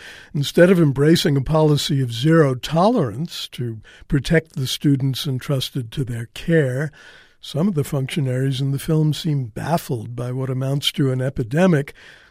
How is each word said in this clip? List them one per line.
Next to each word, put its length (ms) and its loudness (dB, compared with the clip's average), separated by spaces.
Instead 340 4
of 100 4
embracing 560 4
a 60 2
policy 580 2
of 140 -2
zero 400 4
tolerance 1000 -2
to 280 -8
protect 460 0
the 140 -4
students 580 0
entrusted 680 -6
to 120 -4
their 300 -8
care, 560 0
some 260 -2
of 60 0
the 100 0
functionaries 800 -2
in 80 -2
the 80 -2
film 380 0
seem 300 -2
baffled 680 -6
by 160 -8
what 200 -4
amounts 400 -2
to 200 0
an 120 -2
epidemic 720 0